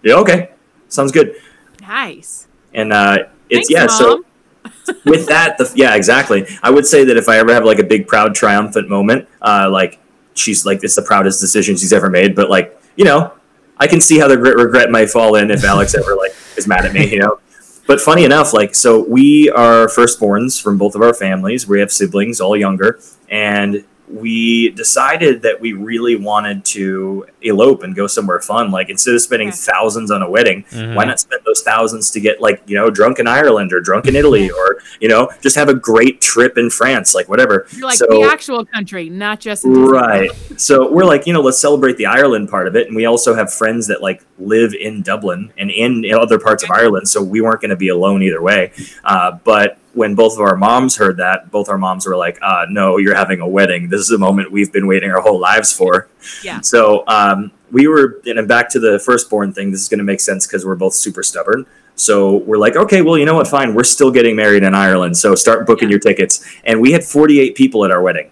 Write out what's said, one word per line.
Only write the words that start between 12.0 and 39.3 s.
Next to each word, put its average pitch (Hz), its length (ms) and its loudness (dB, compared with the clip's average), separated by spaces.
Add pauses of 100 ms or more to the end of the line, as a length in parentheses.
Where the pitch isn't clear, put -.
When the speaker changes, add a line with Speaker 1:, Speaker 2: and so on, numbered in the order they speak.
Speaker 1:
made. 92 240 2
But, 95 160 0
like, 92 280 -2 (180)
you 196 80 4
know, 156 280 2 (460)
I 139 80 2
can 165 140 2
see 156 180 4
how 143 100 4
the 131 80 6
grit 120 200 4
regret 120 340 2
might 110 200 2
fall 110 260 2
in 104 140 2
if 104 140 0
Alex 101 300 0
ever, 101 200 -2
like, 95 200 -4 (220)
is 101 100 -6
mad 92 180 0
at 95 80 -4
me, 98 180 0
you 104 80 -2
know? 104 200 0 (480)
But 143 140 4
funny 170 240 4
enough, 139 280 4
like, 107 220 0
so 113 300 4
we 143 460 4
are 117 360 4
firstborns 117 720 0
from 101 160 -2
both 101 200 -2
of 104 60 0
our 117 120 4
families. 98 540 -6
We 101 120 0
have 101 120 -2
siblings, 101 480 -4
all 98 160 0
younger. 98 420 0 (320)
And 104 540 -4 (240)
we 117 640 -2
decided 135 720 -2
that 113 180 -2
we 113 120 -8
really 113 420 -4
wanted 104 500 -4
to 95 640 -6 (160)
elope 110 400 2
and 92 140 -10
go 101 100 -4
somewhere 98 320 -4
fun. 107 320 -4
Like, 92 180 -6
instead 120 280 -2
of 117 40 0
spending 113 280 -4
Speaker 2:
Yeah. 98 80 -10
Speaker 1:
thousands 104 560 -2
on 98 100 -2
a 87 80 -8
wedding, 101 400 0
Speaker 3:
Mm-hmm. 113 240 -10
Speaker 1:
why 110 120 -2
not 127 120 -6
spend - 260 -10
those 110 180 -2
thousands 110 500 -2
to 107 80 -6
get, 107 200 -2
like, 107 280 -2
you 101 80 -4
know, 110 120 0
drunk 110 300 0
in 120 80 -2
Ireland 117 460 0
or 90 80 -2
drunk 98 260 -2
in 135 80 0
Italy 139 320 4
Speaker 2:
Yeah. 90 60 -6
Speaker 1:
or, 92 260 -2 (220)
you 110 80 0
know, 113 200 2 (140)
just 135 140 0
have 147 120 2
a 135 60 2
great 120 460 2
trip 123 360 0
in 117 140 0
France, 123 460 -2
like, 90 120 -4
whatever. 104 440 0
Speaker 2:
You're 262 160 -12
like, 240 100 -2
Speaker 1:
So 120 100 2
Speaker 2:
"The 110 140 4
actual 247 420 -2
country, 185 460 -12
not 208 300 -8